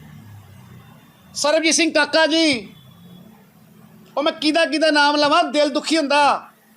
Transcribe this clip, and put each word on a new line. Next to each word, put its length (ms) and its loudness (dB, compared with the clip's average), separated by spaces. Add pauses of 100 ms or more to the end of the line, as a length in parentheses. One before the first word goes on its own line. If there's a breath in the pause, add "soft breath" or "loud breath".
(1400)
ਸਰਬਜੀਤ 380 0
ਸਿੰਘ 200 0
ਕਾਕਾ 320 2
ਜੀ, 500 -2 (1400)
ਉਹ 60 -4
ਮੈਂ 100 -2
ਕਿਹਦਾ 320 -2
ਕਿਹਦਾ 260 0
ਨਾਮ 240 2
ਲਵਾਂ, 280 2
ਦਿਲ 260 0
ਦੁਖੀ 280 -2
ਹੁੰਦਾ, 520 0 (280)